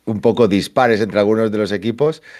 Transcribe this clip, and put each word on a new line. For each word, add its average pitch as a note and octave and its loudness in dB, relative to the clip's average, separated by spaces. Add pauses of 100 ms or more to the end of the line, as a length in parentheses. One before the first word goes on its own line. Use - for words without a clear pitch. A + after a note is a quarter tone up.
un G#2+ -4
poco A2+ 2
dispares G#2 0
entre G2+ -2
algunos A2 2
de G#2 -4
los G#2 -2
equipos. A#2 -4 (180)